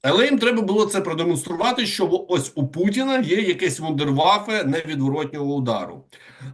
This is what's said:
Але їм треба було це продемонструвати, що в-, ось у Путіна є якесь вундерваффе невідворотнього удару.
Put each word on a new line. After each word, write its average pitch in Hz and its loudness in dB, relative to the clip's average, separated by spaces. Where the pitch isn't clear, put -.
Але 180 4
їм 277 2
треба 226 2
було 208 2
це 202 -2
продемонструвати, 170 -2
що 196 -2
в-, 170 0
ось 165 -2
у 139 -2
Путіна 240 0
є 180 2
якесь 180 0
вундерваффе 160 2
невідворотнього 143 -2
удару. 104 -4